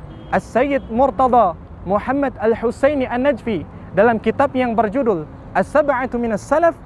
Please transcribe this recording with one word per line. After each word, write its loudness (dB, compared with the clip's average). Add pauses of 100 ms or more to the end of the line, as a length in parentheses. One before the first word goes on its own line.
(340)
As-Sayyid 0
Murtada 4 (280)
Muhammad -2
Al-Husaini 0
An-Najfi -2 (280)
dalam 4
kitab 0
yang 0
berjudul 0 (240)
As-Sab'atu 0
Minas -2
Salaf, 2 (120)